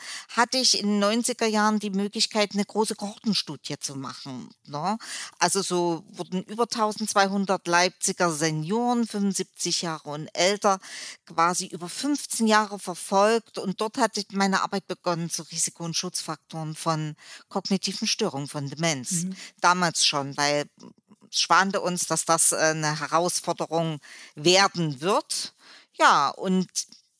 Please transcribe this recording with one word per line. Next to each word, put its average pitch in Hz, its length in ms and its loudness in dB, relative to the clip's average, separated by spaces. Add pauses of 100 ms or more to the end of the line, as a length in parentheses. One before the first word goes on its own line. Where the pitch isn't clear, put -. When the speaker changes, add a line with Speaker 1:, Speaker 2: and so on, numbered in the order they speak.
(300)
Speaker 1:
hatte 240 300 0
ich 240 200 2
in 208 80 -2
den 208 120 2
neunziger 226 480 0
Jahren 214 320 2
die 208 100 -4
Möglichkeit, 208 640 0
eine 202 120 0
große 214 280 0
Kohortenstudie 190 840 -4
zu 139 160 -8
machen, 127 560 -12 (160)
ne? 160 320 -4 (400)
Also 180 240 2
so 175 480 0
wurden 180 320 -6
über 226 240 -2
tausendzweihundert 202 1000 0
Leipziger 175 640 2
Senioren, 180 760 0
fünfundsiebzig 196 760 -2
Jahre 160 300 -6
und 156 240 -8
älter, 196 440 2 (460)
quasi 175 400 0
über 170 240 -10
fünfzehn - 560 -2
Jahre 214 320 4
verfolgt 202 800 0
und 185 240 -4
dort 220 160 -4
hatte 214 260 0 (100)
meine 196 280 2
Arbeit 190 240 -4
begonnen 170 460 -4
zu - 100 -6
Risiko- 170 440 -6
und 165 100 -6
Schutzfaktoren 160 800 -8
von 156 400 -2 (320)
kognitiven 196 600 -4
Störungen, 147 400 -2
von 139 220 -6
Demenz. 156 540 -2
Speaker 2:
Mhm. 190 120 -8 (260)
Speaker 1:
Damals 175 440 4
schon, 139 320 -2
weil 147 280 2 (640)
es - 80 -2
schwante 190 420 4
uns, 175 240 -2
dass - 200 -2
das, 165 260 4
äh, - 60 -2
eine 156 420 0
Herausforderung 165 1000 -2 (360)
werden 170 640 4
wird. - 540 -2 (380)
Ja, 185 360 6
und 185 400 -2 (500)